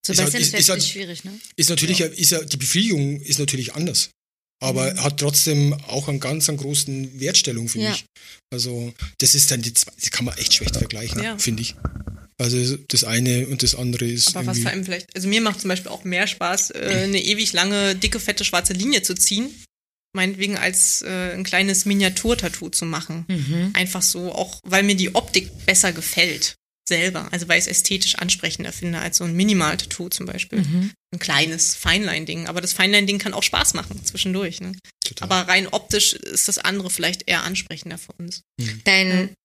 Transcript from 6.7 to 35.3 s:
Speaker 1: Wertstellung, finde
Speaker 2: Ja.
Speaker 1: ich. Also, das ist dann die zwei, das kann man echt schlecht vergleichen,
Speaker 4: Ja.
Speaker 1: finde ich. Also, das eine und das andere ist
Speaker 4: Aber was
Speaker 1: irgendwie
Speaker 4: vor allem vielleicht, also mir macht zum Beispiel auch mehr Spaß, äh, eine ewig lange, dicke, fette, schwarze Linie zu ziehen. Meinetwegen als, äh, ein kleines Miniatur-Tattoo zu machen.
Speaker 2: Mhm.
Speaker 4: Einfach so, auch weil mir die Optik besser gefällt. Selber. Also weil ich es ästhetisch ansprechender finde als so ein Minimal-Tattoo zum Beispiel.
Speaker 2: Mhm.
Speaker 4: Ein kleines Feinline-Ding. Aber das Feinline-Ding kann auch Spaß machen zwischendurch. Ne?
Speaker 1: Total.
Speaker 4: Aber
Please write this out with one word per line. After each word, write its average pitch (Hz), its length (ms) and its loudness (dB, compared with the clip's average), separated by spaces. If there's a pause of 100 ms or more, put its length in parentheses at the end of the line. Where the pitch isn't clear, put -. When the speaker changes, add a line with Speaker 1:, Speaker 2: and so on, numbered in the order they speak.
Speaker 1:
Wertstellung, 117 480 0
finde 214 180 -2
Speaker 2:
Ja. 208 60 0
Speaker 1:
ich. - 100 -6 (480)
Also, 120 420 -6 (260)
das 127 140 6
ist 143 180 4
dann 123 100 0
die 117 120 -4
zwei, - 240 2
das - 140 -2
kann - 140 -2
man 123 120 -6
echt - 180 2
schlecht - 200 0
vergleichen, 113 480 -4
Speaker 4:
Ja. 220 140 -4
Speaker 1:
finde 117 240 0
ich. - 140 -6 (640)
Also, 123 380 0 (140)
das 123 160 2
eine 123 420 2
und 131 160 -2
das 120 120 4
andere 123 280 -2
ist 120 320 2
Speaker 4:
Aber 180 120 -4
was 185 100 0
Speaker 1:
irgendwie 117 60 0
Speaker 4:
vor - 80 0
allem 190 120 -4
vielleicht, 180 320 -8
also 190 140 -4
mir 214 100 4
macht 214 220 0
zum 196 80 -4
Beispiel 185 220 -4
auch - 120 -10
mehr 185 240 -2
Spaß, 185 440 -2
äh, 190 340 0
eine 196 180 0
ewig 214 300 0
lange, 196 420 2
dicke, 208 240 0
fette, - 240 -2
schwarze 175 300 0
Linie 220 300 2
zu - 120 -2
ziehen. 233 480 0 (500)
Meinetwegen 196 440 0
als, - 460 2
äh, 185 300 -4
ein 190 120 -6
kleines 190 400 2
Miniatur-Tattoo 196 840 2
zu - 160 -2
machen. 165 440 -4
Speaker 2:
Mhm. 170 440 0
Speaker 4:
Einfach 185 280 0
so, 180 320 0
auch - 320 -4
weil 190 180 4
mir 202 120 4
die 185 200 0
Optik - 340 2 (160)
besser 185 280 4
gefällt. 160 600 0 (300)
Selber. 175 460 0
Also 170 160 -4
weil 170 120 4
ich - 40 2
es - 80 -4
ästhetisch - 440 2
ansprechender - 580 -2
finde 170 260 -4
als 170 160 -4
so - 80 2
ein 170 100 -2
Minimal-Tattoo 180 760 2
zum 190 160 -6
Beispiel. 185 340 -4
Speaker 2:
Mhm. 180 320 2 (240)
Speaker 4:
Ein 175 40 -8
kleines 160 580 2
Feinline-Ding. 165 680 0
Aber 170 120 -4
das 175 140 -4
Feinline-Ding 196 460 4
kann 202 140 -4
auch - 80 -2
Spaß - 320 2
machen - 300 -8
zwischendurch. 185 560 -4
Ne? 185 140 -10 (320)
Speaker 1:
Total. - 240 -6
Speaker 4:
Aber 185 200 2